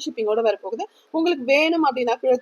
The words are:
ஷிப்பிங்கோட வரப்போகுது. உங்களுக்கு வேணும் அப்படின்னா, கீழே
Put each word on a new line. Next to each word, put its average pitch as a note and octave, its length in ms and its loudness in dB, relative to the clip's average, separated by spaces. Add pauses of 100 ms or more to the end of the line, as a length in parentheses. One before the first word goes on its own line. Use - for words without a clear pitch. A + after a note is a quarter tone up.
ஷிப்பிங்கோட A3+ 420 -2
வரப்போகுது. G#3 360 -4 (340)
உங்களுக்கு D#4+ 360 0
வேணும் D#4+ 360 2
அப்படின்னா, B3 340 -2
கீழே B3+ 180 2